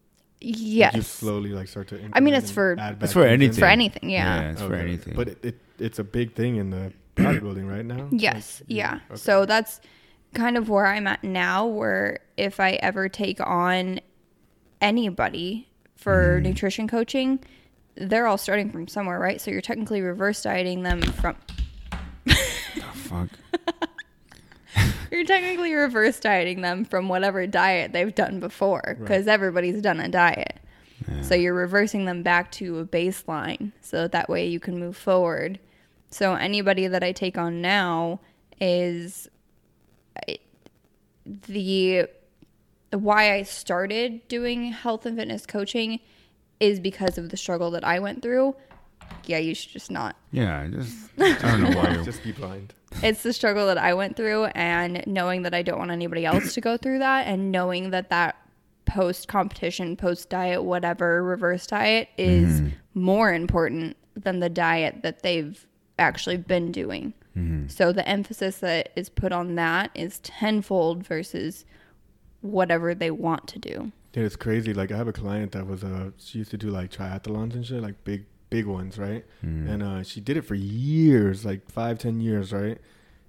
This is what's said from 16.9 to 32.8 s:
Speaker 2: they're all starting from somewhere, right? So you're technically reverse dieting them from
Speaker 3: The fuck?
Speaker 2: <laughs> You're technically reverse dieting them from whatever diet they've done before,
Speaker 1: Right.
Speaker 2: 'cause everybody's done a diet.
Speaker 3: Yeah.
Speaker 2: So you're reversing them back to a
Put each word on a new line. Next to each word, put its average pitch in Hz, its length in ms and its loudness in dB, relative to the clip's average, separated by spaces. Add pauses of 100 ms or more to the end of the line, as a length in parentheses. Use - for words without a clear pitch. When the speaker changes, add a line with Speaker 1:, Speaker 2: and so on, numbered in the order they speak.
Speaker 2:
they're 220 300 2
all 202 120 4
starting 202 320 0
from 170 180 -8
somewhere, 180 320 -4
right? 185 200 0
So 220 100 -8
you're 196 100 -2
technically 214 400 -4
reverse 190 420 -2
dieting 185 400 -2
them 180 200 0
from - 340 0 (880)
Speaker 3:
The - 100 6 (600)
fuck? 90 340 -4 (380)
Speaker 2:
<laughs> - 1400 -2
You're 339 140 0
technically 359 500 2
reverse 254 460 4
dieting 180 400 2
them 180 240 0
from 190 240 0
whatever 185 400 2
diet 185 440 2
they've 180 220 0
done 190 240 0
before, - 600 -2
Speaker 1:
Right. 110 100 -8
Speaker 2:
'cause 202 180 2
everybody's 180 560 2
done 180 160 2
a - 100 -4
diet. 175 520 2 (500)
Speaker 3:
Yeah. - 120 -6
Speaker 2:
So - 120 2
you're 180 200 4
reversing 196 500 2
them 175 180 -4
back 175 300 2
to 170 260 -6
a 165 80 -4